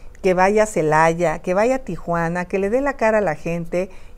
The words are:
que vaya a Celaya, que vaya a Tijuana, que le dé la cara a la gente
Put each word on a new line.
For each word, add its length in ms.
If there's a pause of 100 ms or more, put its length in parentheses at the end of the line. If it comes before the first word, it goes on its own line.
(200)
que 140
vaya 300
a 20
Celaya, 720
que 160
vaya 220
a 20
Tijuana, 680
que 120
le 120
dé 100
la 160
cara 220
a 20
la 160
gente 540 (260)